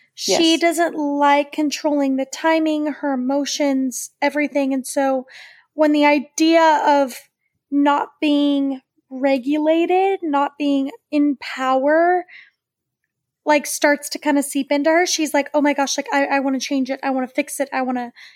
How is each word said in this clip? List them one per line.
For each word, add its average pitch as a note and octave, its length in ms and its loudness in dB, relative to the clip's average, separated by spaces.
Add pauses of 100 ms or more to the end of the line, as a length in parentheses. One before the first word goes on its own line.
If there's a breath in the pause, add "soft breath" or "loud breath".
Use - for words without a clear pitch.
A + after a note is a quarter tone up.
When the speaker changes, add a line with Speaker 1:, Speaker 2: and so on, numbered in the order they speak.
(160 soft breath)
Speaker 1:
she E4 420 2
Speaker 2:
Yes. - 40 -12
Speaker 1:
doesn't E4 340 0
like C#4+ 560 0
controlling C#4+ 680 -2
the C4+ 80 -4
timing, D#4 640 0
her C#4+ 260 -4
emotions, C4 1000 -2 (100)
everything. C#4 520 -2
And C4 140 -4
so C4+ 400 -2 (480 loud breath)
when D4+ 160 2
the D4 140 2
idea D#4 800 2
of C#4 320 2 (520)
not C#4+ 480 0
being C#4+ 640 0 (300)
regulated, D4+ 1120 0
not C#4+ 340 -2
being C#4 340 -2 (200)
in D4 280 0
power, D4+ 840 0 (1200 loud breath)
like, D4 220 2
starts D4 420 0
to - 100 -8
kinda C#4+ 240 0
seep C#4 280 -6
into C#4+ 200 0
her, E4+ 160 2
she's D#4 260 -2
like, C#4+ 200 0
"Oh D4+ 80 2
my C#4+ 120 2
gosh, C#4 240 -2
like, C#4 160 -6
I, C#4 140 0
I C#4 140 0
wanna C4 180 -2
change C4 320 -2
it. C4 120 -8
I C4+ 80 -2
wanna C4 160 -2
fix C#4+ 320 -6
it. C#4 140 -6
I C4 100 -2
wanna B3 300 -6 (220 loud breath)